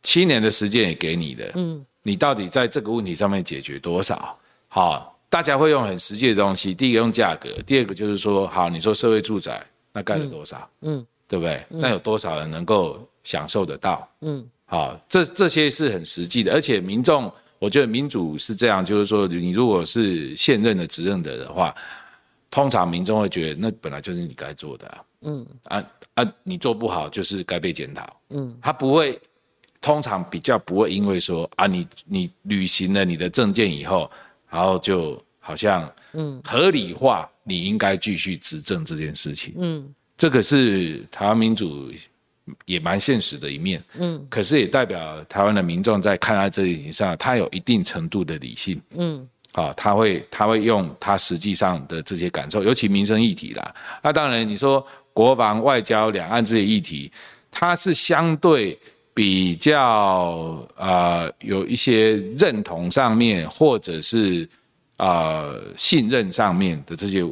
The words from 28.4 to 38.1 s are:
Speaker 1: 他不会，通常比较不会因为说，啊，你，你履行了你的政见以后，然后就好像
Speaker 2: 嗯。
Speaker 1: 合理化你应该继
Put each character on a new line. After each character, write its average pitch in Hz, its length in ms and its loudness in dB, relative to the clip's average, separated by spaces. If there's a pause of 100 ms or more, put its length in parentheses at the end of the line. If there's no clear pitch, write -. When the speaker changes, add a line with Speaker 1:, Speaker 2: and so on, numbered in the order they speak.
Speaker 1:
他 127 100 -2
不 135 220 0
会， 151 260 2 (640)
通 101 180 2
常 95 300 -4
比 85 100 -8
较 117 200 2
不 92 180 -2
会 104 120 4
因 101 160 0
为 92 140 0
说， 82 360 -2
啊， 98 100 2
你， 90 200 -2 (200)
你 92 240 -2 (120)
履 101 240 0
行 95 280 0
了 98 100 4
你 85 140 -2
的 87 100 -2
政 104 240 2
见 104 180 2
以 71 140 -6
后， 85 260 -2 (380)
然 82 140 -2
后 95 160 2
就 82 440 -2 (180)
好 78 140 -12
像 90 380 0 (200)
Speaker 2:
嗯。 147 300 -10
Speaker 1:
合 156 280 2
理 101 240 -2
化 101 360 0 (120)
你 90 220 -4
应 104 120 0
该 98 200 2
继 95 200 -2